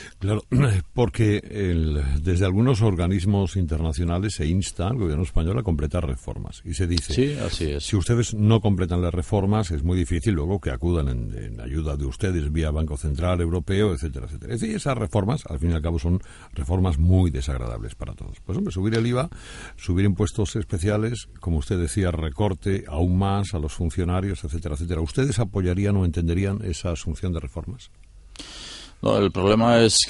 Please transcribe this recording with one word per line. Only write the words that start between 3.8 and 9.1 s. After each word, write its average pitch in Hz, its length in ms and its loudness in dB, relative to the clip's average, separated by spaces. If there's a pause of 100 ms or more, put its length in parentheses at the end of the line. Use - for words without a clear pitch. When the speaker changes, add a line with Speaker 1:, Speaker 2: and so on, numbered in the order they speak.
Speaker 1:
se 85 100 -2
insta 87 440 0
al 131 80 -2
gobierno 85 260 0
español 87 340 2
a 123 60 -2
completar 78 420 0
reformas. - 600 -8
Y 82 80 -8
se 92 140 0
dice, 87 260 -2
Speaker 2:
Sí, 139 260 0
así 90 320 -2
es. 73 140 -4
Speaker 1:
"Si - 100 0
ustedes 113 380 2
no 107 260 6
completan 90 420 2
las 87 120 0